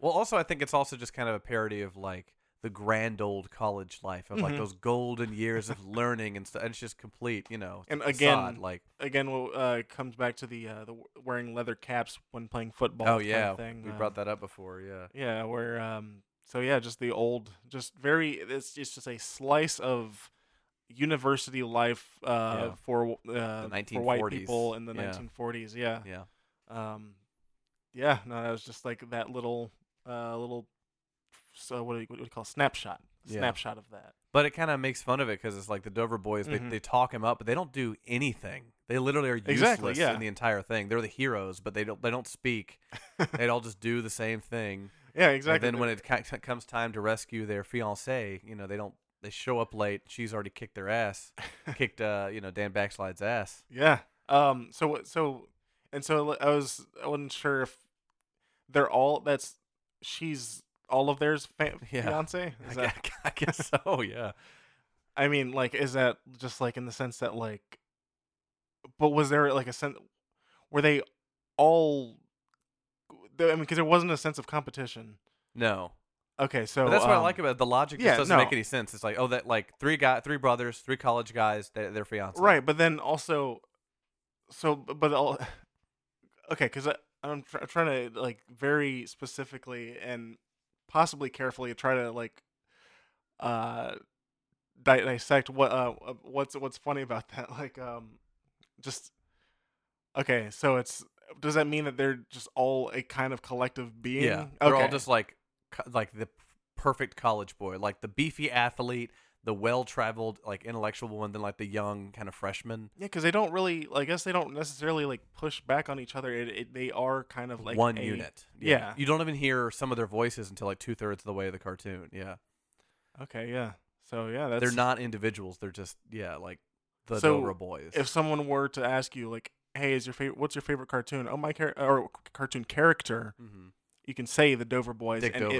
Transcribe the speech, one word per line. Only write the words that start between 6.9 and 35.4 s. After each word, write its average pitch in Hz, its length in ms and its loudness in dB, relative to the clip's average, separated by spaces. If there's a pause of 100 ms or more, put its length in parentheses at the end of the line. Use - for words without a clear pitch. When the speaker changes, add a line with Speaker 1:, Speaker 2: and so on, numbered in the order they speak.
Speaker 1:
complete, 113 500 -6
you 113 80 -10
know, 92 320 -10
Speaker 2:
And 147 140 -4
Speaker 1:
facade, 139 140 2
Speaker 2:
again, 120 440 4
Speaker 1:
like 92 220 -6 (160)
Speaker 2:
again, 139 320 -2
well, 127 260 -4
uh, 123 200 2
it 117 120 -6
comes 127 280 -12
back 123 220 -2
to 131 80 -12
the, 113 220 -12
uh, 107 120 -12
the 110 120 -16
w-, 117 120 -18 (200)
wearing 120 300 -6
leather 120 200 -4
caps - 440 -4 (140)
when 117 160 -12
playing 113 240 -6
football 113 360 0
Speaker 1:
Oh, 113 100 6
Speaker 2:
kinda 104 120 -2
Speaker 1:
yeah. 104 260 0
Speaker 2:
thing, 117 260 -12
Speaker 1:
We 107 100 -10
Speaker 2:
uh, 107 40 -10
Speaker 1:
brought 107 200 -2
that 104 120 -4
up 104 120 -4
before, 95 420 -14
yeah. 95 320 -14
Speaker 2:
Yeah, 113 300 -4
where, 117 360 -4
um, 107 420 -10 (220)
so, - 160 -6
yeah, 131 200 2
just 117 200 -10
the 120 120 0
old, 117 380 0 (160)
just - 280 -12
very, 151 380 2
it's, 117 440 -8
it's 139 180 -10
just - 120 -14
a 120 120 -8
slice 147 600 2
of 117 500 -2 (580)
university 131 760 0
life, 117 640 0
uh, 131 40 -4 (420)
Speaker 1:
Yeah. - 120 -12
Speaker 2:
for, 120 300 2
uh, - 100 -2
Speaker 1:
The - 60 -
Speaker 2:
for 113 340 -4
white 110 80 -10
Speaker 1:
nineteen 117 480 0
forties. 104 220 -2
Speaker 2:
people 117 340 0
in 113 120 -10
the 117 80 -12
Speaker 1:
Yeah. 117 80 -6
Speaker 2:
nineteen 98 260 -8
forties, 117 460 -8
yeah. 113 300 -2
Speaker 1:
Yeah. 92 200 -14 (440)
Speaker 2:
Um, 107 460 -10 (800)
yeah, 131 340 2
no, 120 160 -8
that 117 80 -4
was 113 140 -6
just, - 200 -18
like, 120 260 -8
that 117 200 -6
little, 120 420 -6 (340)
uh, 117 300 -8
little, 120 320 -8 (840)
so 123 320 -10
what 120 100 -4
do 117 60 -6
you, 113 80 -10
what 123 100 -16
do 123 60 -10
you 117 60 -16
call 113 120 -12
it? 101 60 -10
Snapshot. - 540 -2 (220)
Speaker 1:
Yeah. 110 140 -8
Speaker 2:
Snapshot 113 400 -4
of 104 120 -20
that. 101 240 -20 (180)
Speaker 1:
But 147 140 6
it 143 60 2
kinda 160 260 0
makes 131 240 -4
fun 127 180 2
of 127 80 0
it 101 140 -2